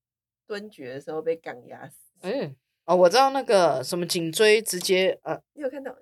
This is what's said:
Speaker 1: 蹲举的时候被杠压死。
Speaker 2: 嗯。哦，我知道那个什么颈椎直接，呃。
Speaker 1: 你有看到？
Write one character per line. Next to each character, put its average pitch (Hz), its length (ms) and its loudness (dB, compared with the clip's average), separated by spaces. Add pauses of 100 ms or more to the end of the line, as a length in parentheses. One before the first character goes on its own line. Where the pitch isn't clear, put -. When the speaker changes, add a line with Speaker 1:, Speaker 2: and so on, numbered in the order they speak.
(460)
Speaker 1:
蹲 208 240 -12
举 147 160 -18
的 127 120 -12
时 147 120 -14
候 156 100 -6
被 160 160 -4
杠 131 300 -16
压 123 200 -18
死。 - 260 -20 (100)
Speaker 2:
嗯。 180 340 -6 (300)
哦， 175 100 2
我 175 140 6
知 190 60 2
道 269 140 4
那 269 120 -4
个 165 420 2
什 175 140 -6
么 175 80 -4
颈 165 260 -4
椎 214 300 4
直 185 160 -6
接， 185 460 0
呃。 156 180 -8 (100)
Speaker 1:
你 285 80 -20
有 277 80 -6
看 277 160 -10
到？ - 180 -14